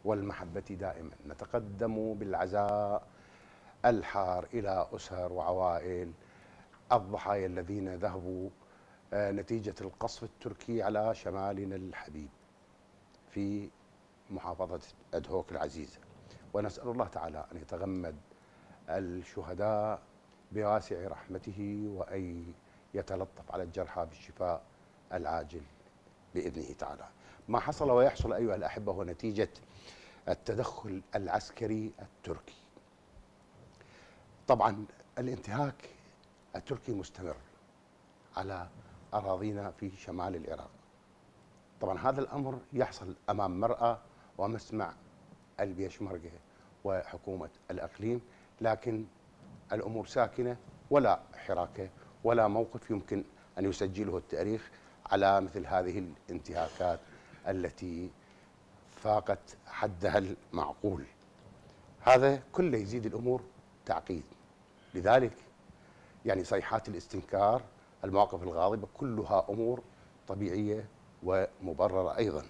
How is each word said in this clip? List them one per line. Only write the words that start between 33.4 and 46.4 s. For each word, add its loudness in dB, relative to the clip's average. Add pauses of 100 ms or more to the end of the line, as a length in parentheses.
طبعا 6 (340)
الانتهاك -4 (680)
التركي -6
مستمر -6 (1000)
على -6 (460)
أراضينا 0
في -6
شمال -4
العراق. -8 (1120)
طبعا 0
هذا 2
الأمر -4 (140)
يحصل -2 (160)
أمام 0
مرأى 4 (420)
ومسمع -4 (680)
البيشمركة -4 (540)